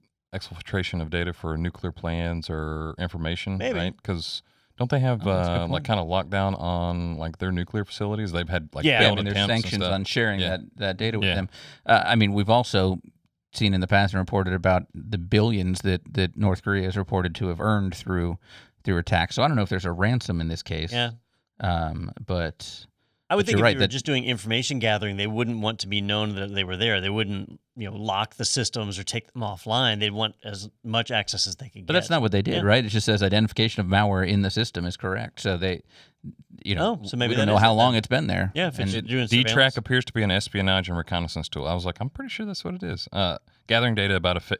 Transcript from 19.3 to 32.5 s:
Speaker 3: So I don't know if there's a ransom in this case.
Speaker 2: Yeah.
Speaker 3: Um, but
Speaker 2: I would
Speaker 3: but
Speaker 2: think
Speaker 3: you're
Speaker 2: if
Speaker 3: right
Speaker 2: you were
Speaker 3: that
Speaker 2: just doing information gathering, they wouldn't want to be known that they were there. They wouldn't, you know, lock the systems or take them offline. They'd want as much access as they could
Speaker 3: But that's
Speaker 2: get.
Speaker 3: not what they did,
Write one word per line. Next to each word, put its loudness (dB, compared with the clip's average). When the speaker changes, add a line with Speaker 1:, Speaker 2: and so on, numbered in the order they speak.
Speaker 3:
So 0
I 4
don't 2
know 4
if -2
there's -2
a -2
ransom 0
in -2
this -4
case. -6
Speaker 2:
Yeah. -2
Speaker 3:
Um, -2
but -6
Speaker 2:
I 2
would 2
Speaker 3:
but 0
Speaker 2:
think 2
Speaker 3:
you're 6
Speaker 2:
if 6
Speaker 3:
right 8
Speaker 2:
you 0
were -4
Speaker 3:
that 4
Speaker 2:
just -6
doing 0
information -2
gathering, 0
they 0
wouldn't -2
want -2
to -8
be 0
known 0
that -6
they -2
were -4
there. 2
They -2
wouldn't, -4
you -8
know, -10
lock -2
the -6
systems -2
or -10
take -8
them -10
offline. 0
They'd 2
want -4
as -12
much -2
access -2
as -8
they -14
could -14
Speaker 3:
But 0
that's 2
Speaker 2:
get. 2
Speaker 3:
not 2
what 2
they 2
did, 0